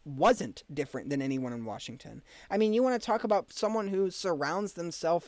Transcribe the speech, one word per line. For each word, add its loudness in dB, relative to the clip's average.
wasn't 2
different -6
than 0
anyone -2
in -8
Washington. -12
I 0
mean, 4
you 4
wanna 4
talk 0
about 2
someone 0
who 2
surrounds -2
themselves 0